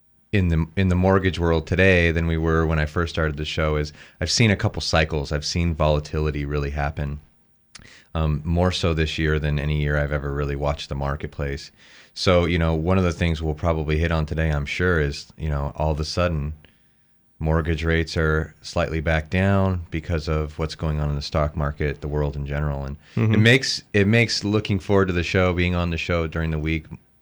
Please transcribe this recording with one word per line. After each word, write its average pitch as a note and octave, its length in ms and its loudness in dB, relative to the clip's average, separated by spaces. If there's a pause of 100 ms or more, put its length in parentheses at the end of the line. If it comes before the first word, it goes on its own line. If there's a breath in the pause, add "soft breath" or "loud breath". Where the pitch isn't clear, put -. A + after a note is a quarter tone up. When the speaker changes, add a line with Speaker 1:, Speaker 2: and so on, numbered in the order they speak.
(320)
Speaker 1:
in F#2 180 4
the, D#2+ 260 2
in F#2+ 140 2
the F2+ 60 4
mortgage F#2 440 4
world E2 280 2
today F2 440 6
than E2 160 0
we D#2+ 100 2
were D#2+ 280 2
when D#2 140 2
I D2+ 60 2
first E2 280 -2
started D2+ 240 -2
the D2+ 80 -6
show D#2 320 0
is D2+ 160 -4 (260 loud breath)
I've E2+ 120 -4
seen A2+ 200 4
a F#2 40 2
couple E2+ 260 -2
cycles. D#2+ 500 0
I've D2 140 -4
seen E2+ 300 0
volatility D2+ 680 0
really C#2+ 280 -4
happen, D2 480 -6 (960 loud breath)
um, D2+ 300 0
more F2 280 2
so E2+ 220 0
this D#2 240 -2
year D#2 220 0
than D2 200 0
any D2+ 220 -2
year D2 160 0
I've D2 140 -2
ever C#2+ 220 -4
really C#2+ 240 -2
watched C#2+ 320 -4
the C#2 60 -6
marketplace. C#2+ 760 -6 (440 loud breath)
So, F2 300 2
you E2+ 140 0
know, E2 160 2
one F2 220 2
of F#2+ 80 4
the E2+ 80 2
things E2 280 -2
we'll D#2 120 -2
probably D#2 440 -2
hit E2 140 0
on D#2+ 140 0
today, D#2+ 260 -2
I'm D2 140 -2
sure, F2+ 340 0
is, D2 280 -4 (100)
you D#2 120 -6
know, C#2+ 260 -2
all D#2 160 0
of D2 100 -2
a D2+ 40 -4
sudden D#2 480 -2 (840 soft breath)
mortgage D#2+ 440 0
rates E2 340 0
are D#2 440 0
slightly D#2+ 400 -4
back D#2 280 0
down F#2+ 640 0
because D#2+ 380 -4
of D#2 300 -2
what's D#2+ 160 -4
going D2+ 240 -2
on D2+ 100 -2
in D2 60 -2
the C#2+ 60 -4
stock D2+ 340 -2
market, D2 460 -4
the D2+ 60 -8
world D2 280 -2
in C#2+ 100 -8
general. C#2+ 400 -4
And C#2+ 120 -10 (180 loud breath)
Speaker 2:
Mm-hmm. A2 200 2
Speaker 1:
it G2+ 40 6
makes, A#2+ 440 4 (100)
it G2+ 140 4
makes A2+ 360 2
looking G#2 360 0
forward G2 280 2
to F2+ 60 0
the F2 100 0
show, F#2 300 2
being F2+ 220 0
on F2 160 0
the D#2+ 60 -2
show E2 300 -2
during D#2+ 240 -4
the D#2 80 -2
week, D#2 260 -2 (360)